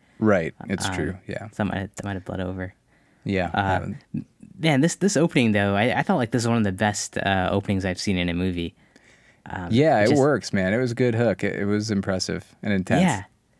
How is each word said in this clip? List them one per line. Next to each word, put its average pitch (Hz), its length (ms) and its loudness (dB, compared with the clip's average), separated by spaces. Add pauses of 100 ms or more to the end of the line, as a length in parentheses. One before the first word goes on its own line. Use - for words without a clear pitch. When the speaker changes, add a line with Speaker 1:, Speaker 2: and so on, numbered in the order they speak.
(200)
Speaker 1:
Right, 98 340 2 (140)
it's 98 220 -2
Speaker 2:
Um, 90 60 -6
Speaker 1:
true, 90 220 -4 (100)
yeah. 110 240 -10
Speaker 2:
so - 120 -4
that - 20 -2
might 92 120 -4
have, 98 180 -8
that - 100 -10
might 98 80 -6
have 92 120 -10
bled 95 160 -8
over. 92 320 -8 (500)
Speaker 1:
Yeah, 92 300 0
Speaker 2:
Uh, 95 260 0
Speaker 1:
that - 460 -10 (340)
Speaker 2:
man, 147 220 2
this, 170 140 2
this 196 200 0
opening, 135 380 2
though, 101 220 2
I, 110 240 2
I 143 40 2
felt 190 140 0
like 123 140 -2
this 120 120 0
is 120 60 0
one 117 80 2
of 110 60 2
the 98 80 0
best, 104 460 -2
uh, 95 340 0
openings 98 340 0
I've 90 140 -4
seen 95 180 0
in 87 100 0
a 85 60 0
movie. 87 420 -2 (720)
Um, - 260 -10
Speaker 1:
Yeah, 131 280 4
Speaker 2:
it 104 60 4
Speaker 1:
it - 40 4
Speaker 2:
just 147 100 4
Speaker 1:
works, 131 320 2
man. 98 220 2
It 113 40 2
was 123 160 -2
good 123 220 2
hook. 113 280 0
It, 95 160 -2
it 101 60 -2
was 104 260 0
impressive 95 720 -4
and 104 120 -2
intense. 95 280 0
Speaker 2:
Yeah. 123 220 2 (360)